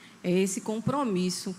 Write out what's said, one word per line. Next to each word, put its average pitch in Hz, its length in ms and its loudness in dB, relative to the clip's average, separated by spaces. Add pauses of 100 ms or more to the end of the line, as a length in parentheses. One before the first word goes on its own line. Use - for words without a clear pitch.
(240)
é 180 80 0
esse 190 300 2
compromisso 214 960 0